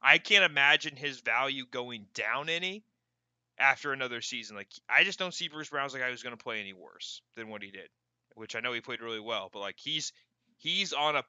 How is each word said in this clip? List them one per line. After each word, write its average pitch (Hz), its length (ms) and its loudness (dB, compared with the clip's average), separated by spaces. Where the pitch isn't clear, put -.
I 143 160 10
can't 196 260 6
imagine 147 540 4
his 131 240 -6
value 127 460 0
going 120 460 -8
down 123 360 -2
any 185 340 -4
after 135 360 2
another 123 280 -4
season. 110 360 -8
Like, 101 100 -10
I 147 160 6
just 196 120 -2
don't 180 160 -4
see 175 140 -4
Bruce 151 220 -10
Brown 139 160 -2
as 135 80 -6
a 135 60 -6
guy 127 120 -2
who's 120 120 -8
gonna 123 120 -10
play 110 240 -6
any 98 140 -8
worse - 480 -16
than 113 120 -10
what 107 160 -12
he 98 80 -14
did, 92 180 -16
which 110 220 -10
I - 20 -4
know 123 140 -2
he 117 80 -4
played 120 180 -8
really 113 220 -8
well, 107 320 -4
but, 107 60 -12
like, 98 200 -8
he's, 151 320 -6
he's 175 340 -2
on 147 240 2
a 151 140 0